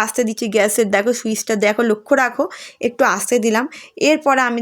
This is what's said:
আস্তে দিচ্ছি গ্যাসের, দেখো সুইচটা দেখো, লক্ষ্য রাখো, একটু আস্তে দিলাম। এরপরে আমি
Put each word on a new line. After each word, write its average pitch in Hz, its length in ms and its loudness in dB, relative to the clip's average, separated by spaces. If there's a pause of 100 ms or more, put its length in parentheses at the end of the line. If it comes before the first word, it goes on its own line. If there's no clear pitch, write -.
আস্তে 220 240 -2
দিচ্ছি 226 180 -4 (100)
গ্যাসের, 214 400 2
দেখো 208 240 0
সুইচটা 220 340 -4 (120)
দেখো, 214 160 0 (100)
লক্ষ্য 214 220 0 (100)
রাখো, 247 200 -2 (440)
একটু 240 160 0 (120)
আস্তে 214 200 -2 (100)
দিলাম। 226 200 2 (440)
এরপরে 277 400 2
আমি 233 120 -2